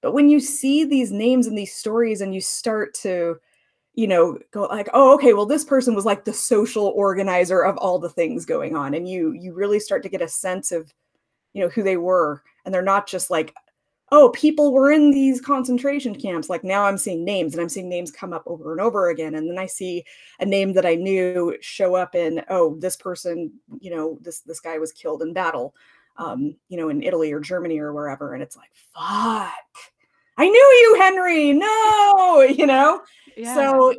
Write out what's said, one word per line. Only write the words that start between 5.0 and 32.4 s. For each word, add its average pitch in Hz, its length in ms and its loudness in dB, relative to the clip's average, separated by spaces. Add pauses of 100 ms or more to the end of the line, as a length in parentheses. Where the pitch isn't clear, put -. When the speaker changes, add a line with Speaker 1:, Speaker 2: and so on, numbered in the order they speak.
Speaker 1:
okay, 269 180 6
well, 202 120 2
this 285 200 -2
person 262 300 2
was, 202 100 -2
like, 202 200 0
the 208 80 -8
social 214 560 0
organizer 185 760 0
of 190 140 0
all 180 220 -2
the 170 100 -6
things 165 360 -4
going 151 300 -6
on." 143 200 -6
And 175 140 -6
you, 175 240 -4
you 175 200 -14
really 202 260 -2
start 196 240 -6
to 190 60 -12
get 185 120 -6
a 170 60 -4
sense 190 440 -8
of, 160 220 -8 (600)
you 196 80 -6
know, 175 80 -2
who 214 140 -6
they 190 140 -2
were. 170 460 -2 (220)
And 190 80 -8
they're 185 100 -2
not 196 240 0
just - 240 -8
like, 160 240 -4 (560)
"Oh, 285 240 8
people 302 380 2
were 269 180 4
in 294 200 6
these 269 300 2
concentration 262 720 -2
camps." 170 340 -8
Like, 175 140 -8
now 196 220 -2
I'm 196 140 0
seeing 170 260 -6
names, 180 300 -4
and 165 60 -6
I'm 170 80 -6
seeing 180 200 -10
names 175 220 -8
come 180 220 -14
up 165 120 -12
over 160 280 -12
and 165 80 -6
over 196 280 0
again. 156 260 -6
And 156 140 -6
then 175 80 -8
I 190 80 -8
see 180 400 -10 (340)
a 190 60 -4
name 196 280 -2
that 180 120 2
I 170 100 2
knew 180 680 -2
show 185 340 -2
up 180 200 -4
in, 165 340 -4
"Oh, 170 260 0
this 180 220 -6
person, 170 540 -10 (280)
you 190 120 -18
know, 160 300 -8
this, 165 200 -14
this 160 180 -16
guy 165 180 -10
was 156 140 -8
killed 156 320 -8
in 165 100 -8
battle." 160 400 -6 (440)
Um, 143 380 -8 (140)
you 180 80 -12
know, 160 120 -6
in 147 140 -4
Italy 160 280 -2
or 147 80 -6
Germany 170 400 -6
or 147 140 -8
wherever. 143 400 -10
And 135 100 -10
it's - 140 -18
like, - 140 -20 (240)
"Fuck, 220 580 -6 (840)
I 320 100 4
knew 508 340 10
you, 440 200 8
Henry, 359 520 2
no," 403 880 4